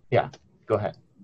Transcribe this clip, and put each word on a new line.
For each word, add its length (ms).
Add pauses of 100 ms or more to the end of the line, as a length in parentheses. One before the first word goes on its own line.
(120)
Yeah, 160 (380)
go 100
ahead. 220 (260)